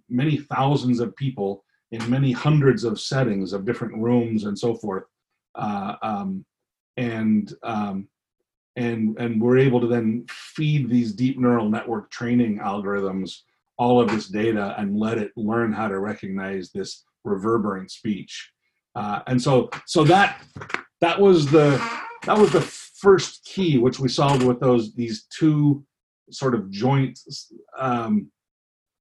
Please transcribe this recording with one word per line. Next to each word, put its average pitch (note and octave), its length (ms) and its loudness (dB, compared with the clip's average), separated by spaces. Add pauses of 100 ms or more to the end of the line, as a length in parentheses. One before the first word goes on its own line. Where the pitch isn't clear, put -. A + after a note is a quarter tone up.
many C#3 280 0
thousands C3 640 0
of A2 160 -4
people G2+ 480 -6 (260)
in A2+ 180 -8
many C3+ 240 2
hundreds C3+ 520 2
of G#2+ 160 -4
settings G2+ 520 -2
of F#2+ 120 -6
different A2 320 -6
rooms A2+ 480 0
and G2+ 140 -6
so A#2 160 -2
forth. F#2+ 300 -6 (500)
Uh, G#2 480 -6
um, G2+ 420 -6 (520)
and, A2 640 0
um, G#2 460 -6 (680)
and, A#2 420 -4
and A#2+ 200 -4
we're B2 200 4
able C3 220 4
to A#2+ 60 0
then A#2 440 -2
feed D3+ 580 -2
these A#2 240 0
deep B2+ 260 -2
neural A#2+ 300 2
network A2 420 -4
training A#2+ 480 0
algorithms G2 840 -4 (380)
all B2 220 4
of A2 80 4
this G#2+ 200 -2
data G#2 500 -2
and G2+ 180 -2
let A2 220 -2
it G#2 180 -6
learn A2+ 360 -2
how A2 160 -4
to F#2+ 100 -4
recognize F#2+ 720 -8
this - 340 -12 (200)
reverberant G2+ 640 -2
speech. - 600 -8 (420)
Uh, G#2+ 320 -6
and B2+ 160 0
so, B2+ 260 2 (180)
so D#3+ 180 2
that, F#3 380 4 (580)
that E3+ 200 2
was F3 300 6
the, D3 320 6 (420)
that - 140 2
was G3 140 6
the F3+ 80 4
first - 840 2
key, E3+ 340 2
which B2 200 2
we C3+ 100 0
solved C#3 340 2
with B2 180 2
those, A#2+ 340 2
these A2+ 300 -6
two D3 600 2 (460)
sort C3 240 -2
of G2 160 -4
joint, B2+ 480 0 (600)
um, A2+ 520 -2 (720)